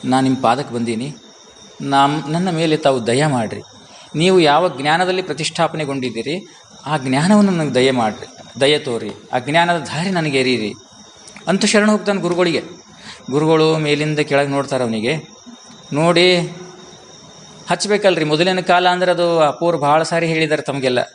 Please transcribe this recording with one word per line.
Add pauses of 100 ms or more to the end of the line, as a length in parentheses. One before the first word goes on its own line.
ನಾನು
ನಿಮ್ಮ
ಪಾದಕ್ಕೆ
ಬಂದೀನಿ, (640)
ನಮ್-,
ನನ್ನ
ಮೇಲೆ
ತಾವು
ದಯ
ಮಾಡಿರಿ. (520)
ನೀವು
ಯಾವ (120)
ಜ್ಞಾನದಲ್ಲಿ
ಪ್ರತಿಷ್ಠಾಪನೆಗೊಂಡಿದ್ದೀರಿ, (320)
ಆ
ಜ್ಞಾನವನ್ನು
ನನಗೆ
ದಯ
ಮಾಡಿರಿ,
ದಯ
ತೋರಿ, (220)
ಆ
ಜ್ಞಾನದ
ದಾರಿ
ನನಗೆ
ಎರೀರಿ" (720)
ಅಂತ
ಶರಣ
ಹೋಗ್ತಾನೆ
ಗುರುಗಳಿಗೆ. (680)
ಗುರುಗಳು
ಮೇಲಿಂದ
ಕೆಳಗೆ
ನೋಡ್ತಾರೆ
ಅವನಿಗೆ. (640)
ನೋಡಿ (1300)
ಹಚ್ಬೇಕಲ್ರಿ,
ಮೊದಲಿನ
ಕಾಲ
ಅಂದ್ರೆ
ಅದು
ಅಪೂರ್ವ,
ಭಾಳ
ಸಾರಿ
ಹೇಳಿದ್ದಾರೆ
ತಮಗೆಲ್ಲ. (160)